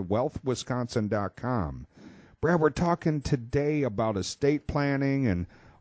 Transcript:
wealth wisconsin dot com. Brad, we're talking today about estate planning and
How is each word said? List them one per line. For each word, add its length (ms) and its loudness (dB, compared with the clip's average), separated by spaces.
wealth 380 0
wisconsin 640 -2
dot 260 -2
com. 500 -4
Brad, 220 4
we're 80 6
talking 500 0
today 640 0
about 320 0
estate 500 0
planning 600 0
and 180 0